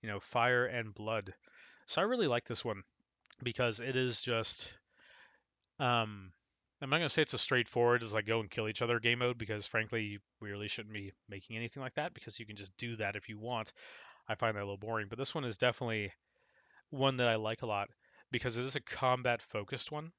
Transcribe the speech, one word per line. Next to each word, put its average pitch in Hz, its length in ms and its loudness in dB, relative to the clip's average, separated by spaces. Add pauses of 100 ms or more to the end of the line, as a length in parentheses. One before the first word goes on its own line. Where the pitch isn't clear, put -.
you 113 80 -6
know, 101 100 -2
Fire 123 460 4
and 110 280 -4
Blood. 107 380 -4 (540)
So - 160 2
I - 20 6
really 233 220 2
like 120 180 2
this - 200 -4
one 101 180 -2 (600)
because 120 380 0
it 127 160 -2
is 127 240 2
just, - 520 -2 (1040)
um, 107 540 2 (480)
I'm 135 100 -4
not 147 60 4
gonna 165 120 2
say 160 140 4
it's 143 120 0
a 123 40 0
straightforward, 120 640 4
it's 107 100 -6
like, 107 140 0
go 113 140 2
and 104 100 -6
kill 110 180 -2
each 110 140 -2
other 117 160 2
game 117 220 2
mode, 123 180 2
because 107 280 -4
frankly, 110 520 -2 (220)
we 104 100 -8
really 104 180 -4
shouldn't 107 240 -8
be 98 200 -8 (160)
making 101 280 -10
anything 117 260 -6
like 131 120 -8
that, 156 200 -2
because - 240 -12
you 113 80 -10
can 107 100 -12
just 98 200 -12
do 117 200 -6
that 104 200 -2
if - 120 -10
you 107 100 -10
want. 113 340 -4 (560)
I 113 60 0
find 110 220 2
that 101 40 -2
a 101 40 -2
little 101 120 -4
boring, 107 320 -4
but 113 100 -8
this 131 160 -2
one 151 100 -2
is 117 120 -2
definitely 113 560 2 (800)
one 135 280 2
that 123 100 6
I 113 80 6
like 110 260 -2
a 123 40 -4
lot 101 240 0 (400)
because 117 280 -2
it 123 60 -2
is 135 120 -4
a - 40 -2
combat-focused 123 1120 0
one 151 280 -8